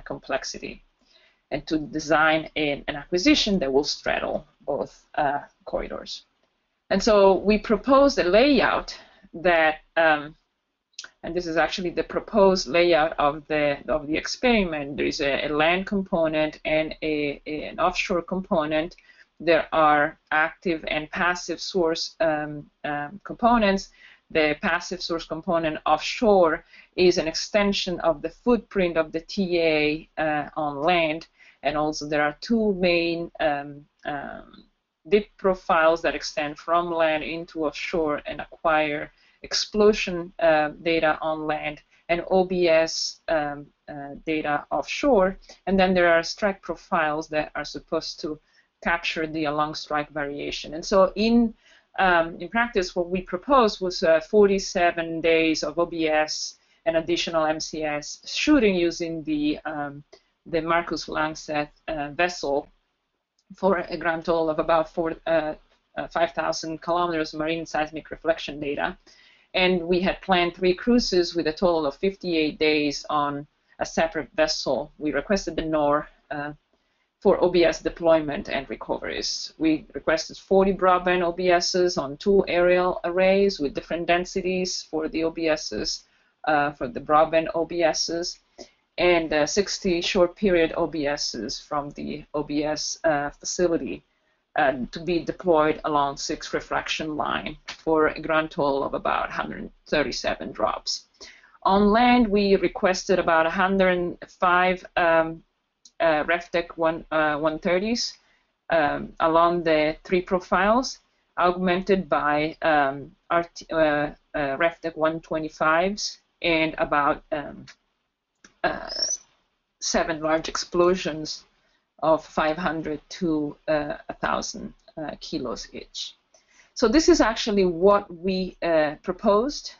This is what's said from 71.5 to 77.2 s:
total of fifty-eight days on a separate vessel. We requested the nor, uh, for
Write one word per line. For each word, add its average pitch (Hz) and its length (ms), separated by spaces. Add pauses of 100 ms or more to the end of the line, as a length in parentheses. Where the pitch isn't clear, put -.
total 160 360
of 139 80
fifty-eight 175 640
days 151 500
on 143 380 (320)
a - 60
separate 165 500
vessel. 151 640
We 147 120
requested 165 440
the 160 80
nor, 151 440 (220)
uh, 147 240 (640)
for 180 240